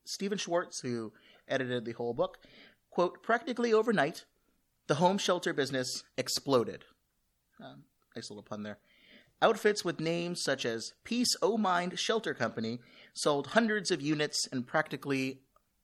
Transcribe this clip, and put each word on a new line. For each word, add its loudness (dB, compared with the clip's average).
Stephen -4
Schwartz, -2
who -4
edited -2
the -8
whole -4
book, -2
quote, 0
"Practically 0
overnight, 4
the 4
home 4
shelter 0
business -2
exploded." 0
Um, -18
nice -12
little -14
pun -10
there. -10
Outfits 4
with -2
names -2
such 0
as -4
Peace 0
O' 4
Mind 2
Shelter 0
Company -2
sold 0
hundreds 2
of 0
units -2
and -2
practically -2